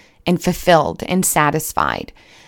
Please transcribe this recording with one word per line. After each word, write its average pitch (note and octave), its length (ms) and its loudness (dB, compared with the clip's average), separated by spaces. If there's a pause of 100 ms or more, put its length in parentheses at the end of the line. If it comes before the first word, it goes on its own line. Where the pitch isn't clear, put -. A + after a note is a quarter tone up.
(260)
and F3 160 0
fulfilled E3+ 680 2
and F3+ 180 0
satisfied D3 840 -2 (360)